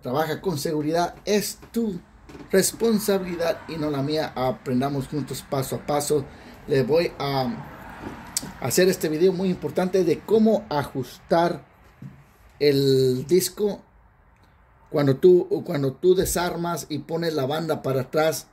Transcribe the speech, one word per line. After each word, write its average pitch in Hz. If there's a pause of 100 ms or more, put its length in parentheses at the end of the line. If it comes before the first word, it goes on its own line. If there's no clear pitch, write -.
Trabaja 147
con 180
seguridad, 156 (120)
es 202 (120)
tu 214 (500)
responsabilidad 185 (100)
y 160
no 151
la 139
mía. 151
Aprendamos 135
juntos 135
paso 135
a -
paso. 147 (420)
Les 135
voy 165
a - (560)
hacer 180
este 180
video 170
muy 185
importante 180
de 160
cómo 220
ajustar 147 (920)
el 135
disco 185 (1040)
cuando 139
tú, 180 (200)
cuando 139
tú 180
desarmas 170
y 147
pones 165
la 139
banda 156
para 131
atrás 156